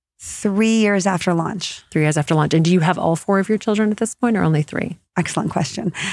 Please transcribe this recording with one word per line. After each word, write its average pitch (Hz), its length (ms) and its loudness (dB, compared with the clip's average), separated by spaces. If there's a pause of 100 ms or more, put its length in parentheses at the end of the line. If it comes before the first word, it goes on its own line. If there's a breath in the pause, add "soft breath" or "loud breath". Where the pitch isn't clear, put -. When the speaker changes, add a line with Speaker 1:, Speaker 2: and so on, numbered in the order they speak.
(200)
Speaker 1:
Three 220 580 0
years 202 280 2
after 185 260 0
launch. 165 600 -4
Speaker 2:
Three 160 100 2
years 151 140 2
after 156 180 0
launch. 151 180 2
And 160 120 4
do 170 80 4
you 185 80 6
have 170 180 2
all 165 160 0
four 196 240 0
of 190 100 -2
your 214 80 2
children 214 360 0
at 208 60 -6
this - 180 -4
point 233 200 0
or 185 60 0
only 160 200 2
three? - 360 -6 (180)
Speaker 1:
Excellent - 360 -2
question. - 400 -4 (200 loud breath)